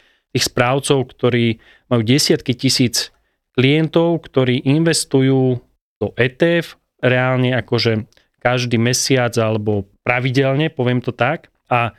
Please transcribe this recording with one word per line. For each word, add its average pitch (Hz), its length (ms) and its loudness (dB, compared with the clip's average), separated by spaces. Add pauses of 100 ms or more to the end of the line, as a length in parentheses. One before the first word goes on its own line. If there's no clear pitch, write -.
(320)
tých 123 140 -2
správcov, 131 640 0
ktorí 117 480 0 (260)
majú 120 160 0
desiatky 131 520 0
tisíc - 580 -2 (400)
klientov, 160 720 0
ktorí 127 400 -2
investujú 135 960 0 (380)
do 104 180 -4
E 123 140 0
T 170 340 0
F - 160 -20 (180)
reálne 127 560 0
akože 113 540 -2 (320)
každý 123 400 0
mesiac 120 560 0
alebo 107 500 -2 (160)
pravidelne, 135 720 0
poviem 123 260 -2
to 120 140 -4
tak. 139 400 -4 (160)
A 120 320 -2